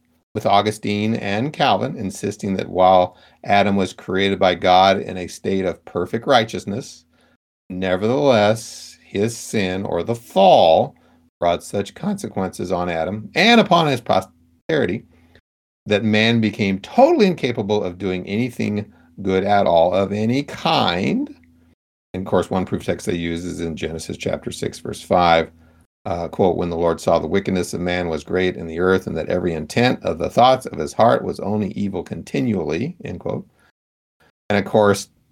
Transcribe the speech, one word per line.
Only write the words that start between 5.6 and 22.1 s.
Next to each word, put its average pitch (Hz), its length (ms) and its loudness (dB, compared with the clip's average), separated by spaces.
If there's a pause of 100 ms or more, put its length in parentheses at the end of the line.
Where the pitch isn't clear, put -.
of 87 220 -4
perfect 90 420 -6
righteousness, 110 800 -2 (640)
nevertheless, 107 1300 0
his 110 320 -2
sin 95 500 -4
or 85 180 -4
the 113 120 -4
fall 120 800 4 (440)
brought 85 240 -2
such - 320 -6
consequences 95 760 -6
on 90 180 -2
Adam 87 460 -4
and 226 240 4
upon 170 280 4
his 131 120 0
posterity - 1040 -4 (800)
that 101 180 2
man 110 360 4
became 101 400 0
totally 277 460 4
incapable 117 580 -2
of 90 140 -8
doing 92 300 -4
anything 107 640 -4 (280)
good 95 220 0
at 101 220 2
all 85 280 4
of 95 180 0
any 110 320 -2
kind. 143 920 -2 (800)